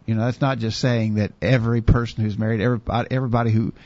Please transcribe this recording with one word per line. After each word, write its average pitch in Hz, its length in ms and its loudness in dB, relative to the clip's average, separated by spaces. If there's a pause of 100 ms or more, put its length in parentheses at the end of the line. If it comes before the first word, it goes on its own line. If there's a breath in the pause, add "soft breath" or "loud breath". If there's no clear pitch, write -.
You 113 80 0
know, 110 120 0
that's 123 160 -2
not 135 180 0
just 110 200 -4
saying 113 360 0
that 104 160 0 (100)
every 117 400 2
person 113 420 2
who's 104 140 -2
married, 110 240 0
every, 120 180 0 (300)
everybody 120 400 0
who, 110 240 0 (120)